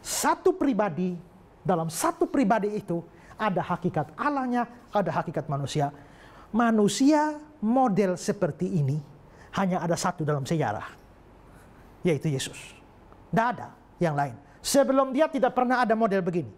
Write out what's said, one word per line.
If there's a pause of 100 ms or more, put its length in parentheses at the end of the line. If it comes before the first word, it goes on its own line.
Satu
pribadi, (480)
dalam
satu
pribadi
itu (380)
ada
hakikat
Allahnya, (240)
ada
hakikat
manusia. (580)
Manusia (220)
model
seperti
ini (560)
hanya
ada
satu
dalam
sejarah, (1200)
yaitu
Yesus. (760)
Tidak (100)
ada (240)
yang
lain. (240)
Sebelum
dia
tidak
pernah
ada
model
begini.